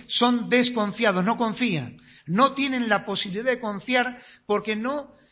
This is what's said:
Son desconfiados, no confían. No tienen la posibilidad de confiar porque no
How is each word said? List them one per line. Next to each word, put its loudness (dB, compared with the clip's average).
Son 2
desconfiados, 2
no 0
confían. -2
No 2
tienen -2
la 2
posibilidad -4
de 0
confiar -2
porque 0
no -6